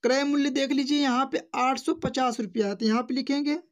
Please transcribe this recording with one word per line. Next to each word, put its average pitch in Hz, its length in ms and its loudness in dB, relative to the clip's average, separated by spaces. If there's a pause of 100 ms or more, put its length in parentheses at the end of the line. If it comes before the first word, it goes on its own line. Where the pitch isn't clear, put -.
क्रय 262 200 2
मूल्य 285 280 2
देख 269 200 0
लीजिए 277 280 0
यहाँ 262 320 2
पे - 100 -4 (140)
आठ 254 240 0
सौ - 160 -2
पचास 254 440 -2
रुपया 214 280 -2
है, 202 80 -4
तो 220 100 -4
यहाँ 220 180 4
पे 240 100 -4
लिखेंगे 277 440 0 (140)